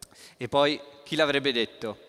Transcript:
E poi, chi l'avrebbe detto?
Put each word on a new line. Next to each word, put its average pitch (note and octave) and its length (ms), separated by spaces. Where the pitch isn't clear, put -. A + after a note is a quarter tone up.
E B2 100
poi, C#3+ 320
chi - 120
l'avrebbe C#3 360
detto? A2+ 460